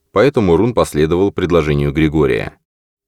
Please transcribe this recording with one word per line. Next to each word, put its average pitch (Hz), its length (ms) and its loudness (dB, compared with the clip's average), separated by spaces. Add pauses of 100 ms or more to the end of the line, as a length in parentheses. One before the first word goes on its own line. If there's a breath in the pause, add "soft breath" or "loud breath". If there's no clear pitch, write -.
(120)
поэтому 101 440 2
Рун 113 180 0
последовал 82 580 0
предложению 76 600 0
Григория. 71 640 -2 (520)